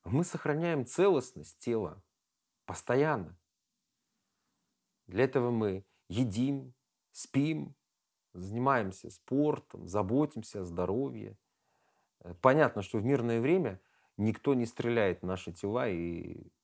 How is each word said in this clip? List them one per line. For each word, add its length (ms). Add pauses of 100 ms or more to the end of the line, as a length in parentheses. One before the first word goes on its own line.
Мы 200
сохраняем 600
целостность 720
тела 440 (640)
постоянно. 720 (1700)
Для 180
этого 260
мы 340 (240)
едим, 680 (380)
спим, 640 (560)
занимаемся 760
спортом, 760
заботимся 760
о 20
здоровье. 760 (800)
Э, 140
понятно, 480
что 160
в 60
мирное 360
время 400 (360)
никто 380
не 120
стреляет 560
в 40
наши 260
тела 360
и 600 (140)